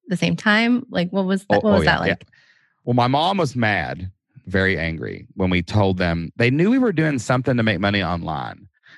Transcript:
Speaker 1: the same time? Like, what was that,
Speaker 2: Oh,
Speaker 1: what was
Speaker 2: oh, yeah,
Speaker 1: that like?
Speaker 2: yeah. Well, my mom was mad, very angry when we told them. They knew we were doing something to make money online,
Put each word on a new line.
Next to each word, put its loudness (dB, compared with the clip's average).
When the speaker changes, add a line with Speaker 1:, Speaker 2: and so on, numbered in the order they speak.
Speaker 1:
the -2
same -2
time? 2
Like, -4
what -2
was -2
that, 4
Speaker 2:
Oh, 2
Speaker 1:
what 4
was 4
Speaker 2:
oh, 0
yeah, 4
Speaker 1:
that 0
like? 0
Speaker 2:
yeah. -4
Well, 0
my 4
mom 2
was -2
mad, -2
very 0
angry -6
when 0
we 2
told 0
them. -2
They 2
knew 2
we 2
were 2
doing 0
something 0
to 0
make 0
money 0
online, -6